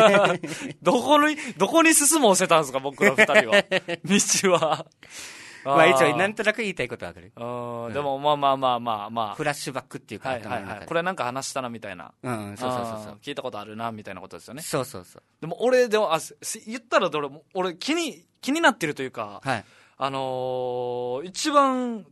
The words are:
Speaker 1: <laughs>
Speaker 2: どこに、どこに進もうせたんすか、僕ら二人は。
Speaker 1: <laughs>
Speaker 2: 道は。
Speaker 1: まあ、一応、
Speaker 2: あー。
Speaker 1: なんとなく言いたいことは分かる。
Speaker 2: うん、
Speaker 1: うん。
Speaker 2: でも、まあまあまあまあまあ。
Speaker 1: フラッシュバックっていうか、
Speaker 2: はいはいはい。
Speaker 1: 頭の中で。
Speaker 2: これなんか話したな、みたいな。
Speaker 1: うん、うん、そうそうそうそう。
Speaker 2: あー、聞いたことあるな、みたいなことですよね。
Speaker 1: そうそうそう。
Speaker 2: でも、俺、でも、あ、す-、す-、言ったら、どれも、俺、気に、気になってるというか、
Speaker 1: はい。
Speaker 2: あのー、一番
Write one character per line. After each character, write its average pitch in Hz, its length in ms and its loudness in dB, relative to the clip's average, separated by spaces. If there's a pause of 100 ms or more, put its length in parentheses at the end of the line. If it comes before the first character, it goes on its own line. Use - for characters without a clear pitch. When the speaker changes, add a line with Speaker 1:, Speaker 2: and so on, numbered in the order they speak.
Speaker 1:
<laughs> 185 800 4
Speaker 2:
ど 180 200 4
こ 285 260 6
に、 302 100 0 (200)
ど 190 100 2
こ 330 160 4
に 320 100 6
進 302 260 4
も 233 120 6
う 185 40 6
せ 185 120 2
た 160 120 6
ん 156 60 2
す 131 60 -10
か、 135 80 -4
僕 135 260 -2
ら 202 60 8
二 208 120 4
人 208 260 4
は。 202 140 4 (220)
Speaker 1:
<laughs> 170 180 -6
Speaker 2:
道 196 500 2
は。 156 320 0 (800)
Speaker 1:
ま 135 140 4
あ、 160 100 10
一 180 60 6 (100)
応、 151 40 6
Speaker 2:
あ - 20 4
ー。 143 80 2
Speaker 1:
な 190 100 2
ん 214 60 -4
と 220 100 -6
な 214 100 4
く 240 80 -6
言 208 100 -2
い 175 40 -10
た 135 80 -4
い 123 60 -4
こ 113 80 -10
と - 80 -12
は 87 80 -10
分 85 80 -18
か - 0 -
る。 95 140 -20
Speaker 2:
う 120 80 -12
ん、 120 420 -8
Speaker 1:
う 117 60 -10
ん。 - 20 -8
Speaker 2:
で 139 80 -2
も、 139 180 -4
ま 147 120 2
あ 147 40 4
ま 143 160 2
あ 135 60 2
ま 131 160 2
あ 120 60 0
ま 113 260 -4
あ 107 40 -12
ま 117 120 -4 (100)
あ。 101 40 -10
Speaker 1:
フ 151 80 -6
ラ 147 100 0
ッ - 20 -6
シ - 140 -8
ュ 131 40 -10
バ 127 80 -6
ッ - 40 -20
ク - 140 -14
っ - 20 -14
て - 140 -12
い - 20 -12
う - 20 -14
か、 139 100 -6
Speaker 2:
は 131 80 -2
い 110 40 -10
は 104 40 -16
い 107 40 -10
は 123 60 -4
い。 - 20 -6
Speaker 1:
頭 104 40 -6
の 95 120 -12
中 104 80 -12
で。 85 60 -14
Speaker 2:
こ 160 80 -8
れ 165 80 2
な 185 80 -2
ん 190 40 -8
か 127 80 -4
話 123 240 -4
し - 60 -10
た 139 80 -4
な、 123 80 -8
み 117 100 -12
た 101 120 -12
い 92 40 -12
な。 85 160 -16 (100)
Speaker 1:
う 127 80 -6
ん、 107 200 -6
う 101 40 -10
ん、 101 40 -14
そ 127 100 -6
う 127 40 -2
そ 127 60 -2
う - 20 -4
そ 120 40 -4
う 117 40 -6
そ 113 60 -8
う。 110 40 -10
Speaker 2:
あ 107 240 -14
ー、 - 40 -20
聞 143 60 -10
い 135 40 -10
た - 80 -8
こ 127 80 -8
と 107 80 -12
あ 104 60 -12
る 107 120 -14
な、 117 140 -6
み 107 120 -12
た 101 80 -12
い 95 40 -12
な 90 60 -14
こ 92 60 -16
と 87 100 -16
で 82 60 -18
す - 40 -20
よ 104 80 -16
ね。 151 80 -14
Speaker 1:
そ 143 180 -4
う 123 40 -4
そ 101 160 -14
う 90 40 -20
そ - 140 -20
う。 - 40 -20 (160)
Speaker 2:
で 156 80 -10
も、 170 140 -10
俺、 247 260 4
で 214 120 2
も、 165 140 2
あ、 160 60 0
す-、 - 220 -12
す-、 - 260 -10
言 226 120 -8
っ - 20 -12
た 311 180 -4
ら、 185 100 0
ど 147 120 -4
れ 143 80 -6
も、 147 140 -18 (100)
俺、 180 220 -4
気 - 200 -4
に、 277 300 -6 (160)
気 262 100 -4
に 311 80 0
な 320 120 4
っ - 60 -8
て - 100 -2
る 147 80 -6
と 135 80 -8
い - 20 -4
う 123 60 -10
か、 101 320 -10
Speaker 1:
は 131 140 -2
い。 98 80 -10 (320)
Speaker 2:
あ 135 120 -4
の 135 100 -6 (1040)
ー、 180 40 -12
一 285 240 -4
番 254 600 2